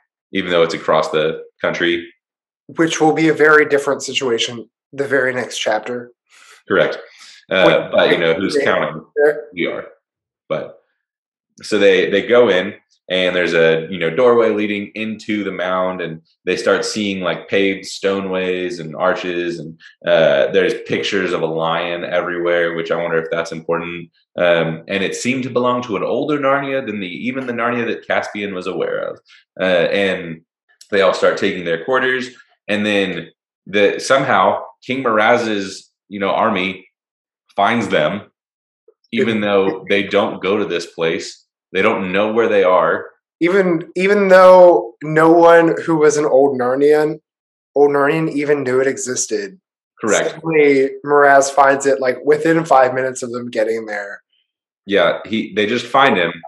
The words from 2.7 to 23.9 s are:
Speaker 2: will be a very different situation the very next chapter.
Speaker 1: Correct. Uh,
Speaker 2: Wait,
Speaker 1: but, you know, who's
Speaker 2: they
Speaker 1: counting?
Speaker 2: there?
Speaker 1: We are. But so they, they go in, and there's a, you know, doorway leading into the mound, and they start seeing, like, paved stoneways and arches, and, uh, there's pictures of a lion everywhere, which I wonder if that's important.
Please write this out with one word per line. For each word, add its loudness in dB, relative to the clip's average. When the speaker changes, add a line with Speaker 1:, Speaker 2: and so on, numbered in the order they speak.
Speaker 2:
will 4
be 0
a 2
very 4
different -2
situation -4
the -6
very 0
next -8
chapter. -6
Speaker 1:
Correct. 2
Uh, 2
Speaker 2:
Wait, 2
Speaker 1:
but, 4
you 2
know, 2
who's -2
Speaker 2:
they 0
Speaker 1:
counting? -2
Speaker 2:
there? 0
Speaker 1:
We -6
are. -8
But -8
so -2
they, 4
they 0
go 4
in, 0
and -2
there's 0
a, 2
you -8
know, -4
doorway 2
leading -4
into -6
the -6
mound, -4
and -8
they 0
start 0
seeing, -4
like, -6
paved -2
stoneways -4
and -12
arches, -4
and, -16
uh, 4
there's 2
pictures -2
of -4
a 0
lion -4
everywhere, -2
which -4
I -2
wonder -2
if -4
that's -4
important. -8